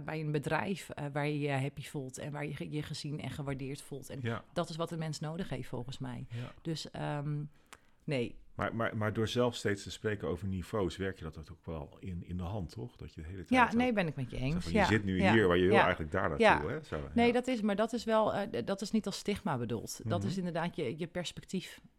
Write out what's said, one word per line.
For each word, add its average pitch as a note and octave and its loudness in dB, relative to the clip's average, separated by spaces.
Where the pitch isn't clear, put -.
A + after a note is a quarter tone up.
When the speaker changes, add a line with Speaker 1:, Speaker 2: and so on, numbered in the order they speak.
Speaker 1:
bij D#3 -4
een D3+ -2
bedrijf, D3+ 0
eh, - -6
waar D3 0
je D3+ 0
je C#3+ 0
happy C#3 0
voelt C3 -8
en - -6
waar D3 -6
je D3+ -6
ge-, E3+ -8
je D3+ -2
gezien D3 -6
en C3 -6
gewaardeerd C#3 -6
voelt. C3+ -12
En - -8
Speaker 2:
Ja. A2+ -2
Speaker 1:
dat E3+ -2
is E3 -8
wat E3 -2
de E3+ -6
mens D#3+ -4
nodig D#3+ -4
heeft C3 -6
volgens B2+ -6
mij. B2 -8
Speaker 2:
Ja. B2 -6
Speaker 1:
Dus, D#3+ -6
ehm, D3 -4
nee. C3 -2
Speaker 2:
Maar, G2+ -2
maar, A2+ 0
maar G#2+ 0
door A2 2
zelf A#2+ 2
steeds G2+ 0
te F#2 -10
spreken G#2 -2
over F2 -2
niveaus, F#2+ 0
werk F#2+ -2
je - -12
dat D#2+ -10
ook - -20
wel D#2+ -8
in, F2+ -6
in F2 -2
de F2+ -2
hand, F2 -4
toch? - -10
Dat - -12
je - -10
de D#2+ -8
hele F#2+ -8
tijd - -16
Speaker 1:
Ja, B3 6
Speaker 2:
ook G3+ 0
Speaker 1:
nee, B3 4
ben G3 2
ik D3 -4
met C3 -4
je - -6
Speaker 2:
zo B2 -2
Speaker 1:
eens. D#3+ 0
Speaker 2:
van, E3+ -4
je G#3 4
Speaker 1:
Ja, G3 8
Speaker 2:
zit G#2+ 6
nu F#2+ 2
Speaker 1:
ja, B2+ 8
Speaker 2:
hier, A2 8
waar F2 8
je F2+ 8
wil F#2+ 8
Speaker 1:
ja. F#3+ 10
Speaker 2:
eigenlijk F2 2
daar F#2+ 2
naartoe, D3+ 6
Speaker 1:
Ja. A#2 -2
Speaker 2:
hè? D#3 -8
Zo, E2 -4
Speaker 1:
Nee, A#3+ 6
Speaker 2:
ja. A#3+ 6
Speaker 1:
dat B3 0
is, B3+ 0
maar G3+ 2
dat G#3+ 0
is A#3 -2
wel, A3 4
eh, G3+ 0
d-, F#3+ -6
dat G3 -2
is G#3 -6
niet A3 4
als G3 -4
stigma E3+ -2
bedoeld. A2+ -4
Dat E3 2
Speaker 2:
Mhm. G3+ 0
Speaker 1:
is F#3 -2
inderdaad F3 -2
je, D3+ -2
je E3+ -4
perspectief, - -6